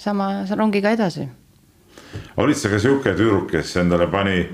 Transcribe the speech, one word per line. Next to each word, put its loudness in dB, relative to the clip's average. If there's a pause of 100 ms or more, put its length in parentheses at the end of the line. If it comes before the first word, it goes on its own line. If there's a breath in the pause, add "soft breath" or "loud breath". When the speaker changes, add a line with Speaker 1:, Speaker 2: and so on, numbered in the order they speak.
Speaker 1:
sama -2 (260)
rongiga 0
edasi. -2 (1120 loud breath)
Speaker 2:
Olid 2
sa -2
ka 2
siuke 2
tüdruk, 2
kes -2
endale 2
pani 0 (140)